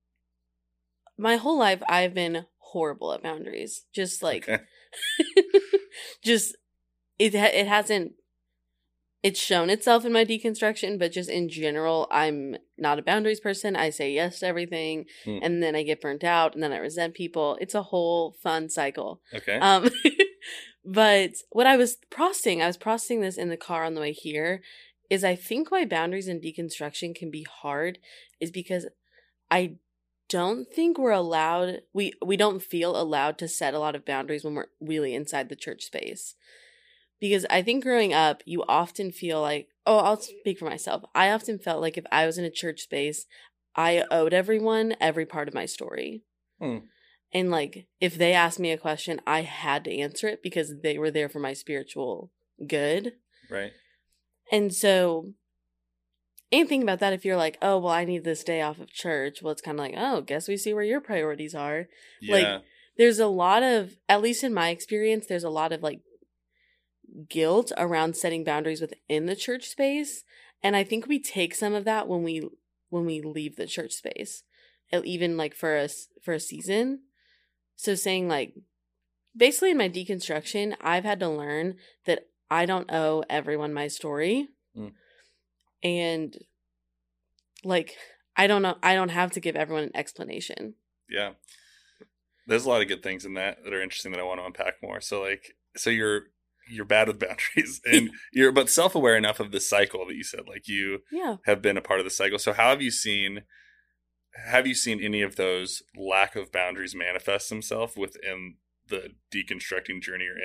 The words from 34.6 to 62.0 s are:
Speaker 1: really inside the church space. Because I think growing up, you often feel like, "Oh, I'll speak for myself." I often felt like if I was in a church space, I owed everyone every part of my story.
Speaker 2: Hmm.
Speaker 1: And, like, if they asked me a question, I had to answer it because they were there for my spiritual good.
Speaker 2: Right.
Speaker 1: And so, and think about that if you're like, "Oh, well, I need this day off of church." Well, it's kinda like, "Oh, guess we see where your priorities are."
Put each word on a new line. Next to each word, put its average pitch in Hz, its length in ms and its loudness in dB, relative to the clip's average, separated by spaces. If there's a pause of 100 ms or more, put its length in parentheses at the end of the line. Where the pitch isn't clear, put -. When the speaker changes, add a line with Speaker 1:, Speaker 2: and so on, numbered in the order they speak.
Speaker 1:
really 151 340 -2
inside 135 360 -4
the - 60 -12
church - 280 -12
space. - 500 -10 (840)
Because 196 300 2
I 185 120 4
think 247 220 0
growing 233 300 4
up, 156 320 4
you 170 200 -4
often 170 460 0
feel 160 300 -4
like, 147 260 -2 (180)
"Oh, 214 120 8
I'll 208 220 4
speak - 380 -6
for 170 60 -12
myself." - 380 -6 (120)
I 190 160 6
often 220 280 -2
felt 160 240 -4
like 160 160 -2
if 160 120 -10
I 156 160 4
was 165 120 -2
in 175 60 -4
a 165 60 -4
church 160 300 -8
space, 147 460 -4 (500)
I 170 340 4
owed 160 220 4
everyone 220 680 2
every 160 260 0
part 147 220 -6
of 143 60 -12
my - 120 -4
story. 71 560 -10 (360)
Speaker 2:
Hmm. 120 200 -6 (540)
Speaker 1:
And, 180 180 2
like, 160 360 -2 (140)
if 175 160 0
they 170 160 4
asked 170 260 4
me 170 140 0
a 160 60 -4
question, 156 480 -4
I 160 160 2
had 151 420 -2
to 90 120 -6
answer 143 320 -4
it - 140 -8
because 151 400 -6
they 151 160 -2
were 156 140 0
there 151 160 -2
for 147 100 -10
my 135 140 -4
spiritual 139 800 -8 (340)
good. 160 460 -2 (360)
Speaker 2:
Right. 101 240 -8 (800)
Speaker 1:
And 208 240 0
so, 180 580 2 (1200)
and 311 180 6
think 269 140 2
about 190 160 0
that 196 160 2
if 185 100 -6
you're 190 140 2
like, 160 240 0
"Oh, 196 160 4
well, 175 140 0
I 170 120 2
need 175 200 -4
this 165 200 -4
day 165 160 -2
off 151 200 -4
of - 120 -20
church." 147 480 -4
Well, 156 120 -4
it's 151 100 -10
kinda 147 180 -6
like, 135 160 -6
"Oh, 233 240 -2
guess 143 280 -6
we 202 100 -2
see 214 160 -2
where 208 100 -2
your 240 160 0
priorities 151 540 -4
are." 151 320 -6 (420)